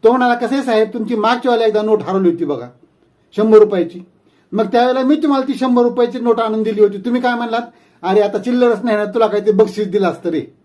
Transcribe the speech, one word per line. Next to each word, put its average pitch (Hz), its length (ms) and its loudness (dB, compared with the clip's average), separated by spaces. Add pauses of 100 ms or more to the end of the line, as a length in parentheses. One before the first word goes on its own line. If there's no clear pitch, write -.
तो 226 60 8
म्हणाला, 247 240 2
"कसं 240 200 -4
आहे 269 100 -2
साहेब, 220 300 0
तुमची 226 200 -4
मागच्या 240 360 0
वेळेला 233 160 2
एकदा 214 160 0
नोट 214 200 0
हरवली 190 280 0
होती 170 140 -4
बघा, 131 220 -6 (680)
शंभर 214 220 4
रुपयाची. 180 420 2 (520)
मग 220 140 0
त्यावेळेला 254 360 0
मी 269 120 2
तुम्हाला 277 340 0
ती 277 60 -4
शंभर 247 280 2
रुपयाची 240 380 0
नोट 233 200 0
आणून 220 220 -2
दिली 214 180 -2
होती, 202 180 2
तुम्ही 240 220 -2
काय 247 140 0
म्हणलात, 233 280 -4 (400)
'अरे, 190 180 2
आता 202 180 0
चिल्लरच 240 440 0
नाही 226 140 0
ना, 208 80 -2
तुला 220 220 0
काहीतरी 208 260 0
बक्षीस 208 360 0
दिलं 185 220 0
असतं 165 200 -6
रे.'" 147 340 -6